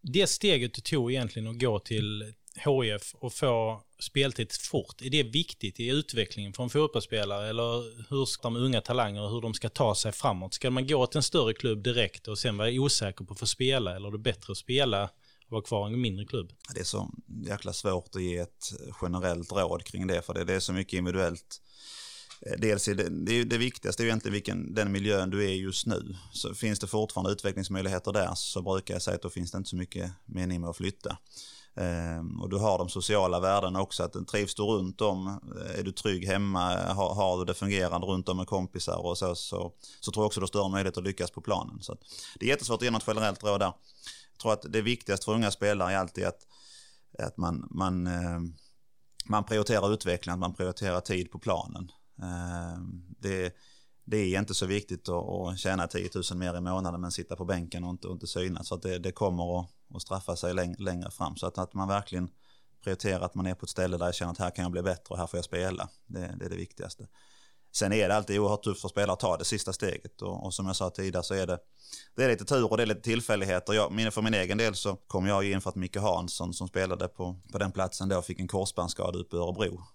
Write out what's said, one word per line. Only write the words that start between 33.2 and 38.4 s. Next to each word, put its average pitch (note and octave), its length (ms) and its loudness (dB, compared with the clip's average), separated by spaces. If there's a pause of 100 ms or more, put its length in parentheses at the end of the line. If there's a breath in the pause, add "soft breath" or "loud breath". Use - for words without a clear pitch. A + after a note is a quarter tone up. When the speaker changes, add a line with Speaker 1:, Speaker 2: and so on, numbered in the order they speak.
Speaker 2:
värdena F#2+ 420 4
också, - 220 -2
att F2+ 240 -4
trivs G#2 280 0
du G#2 80 0
runt G2 380 0
om, F#2+ 260 2
eh, F#2+ 520 -8
är G2 40 -2
du F#2+ 80 -2
trygg F#2+ 360 -2
hemma, F#2 640 2
har, F#2+ 200 2
har F#2+ 240 4
du F2+ 80 0
det F2+ 80 0
fungerande F#2 540 0
runt F#2 220 0
om F#2 80 0
med F2+ 100 -2